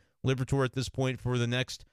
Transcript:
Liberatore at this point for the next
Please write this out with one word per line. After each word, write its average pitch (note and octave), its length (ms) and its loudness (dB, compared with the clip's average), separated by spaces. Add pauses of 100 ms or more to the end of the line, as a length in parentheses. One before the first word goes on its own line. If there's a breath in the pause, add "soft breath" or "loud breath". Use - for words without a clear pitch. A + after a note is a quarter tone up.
(240 soft breath)
Liberatore C3 420 2
at B2 80 -2
this C3 160 -2
point C3 300 0
for B2 200 0
the A#2 80 2
next B2 460 -4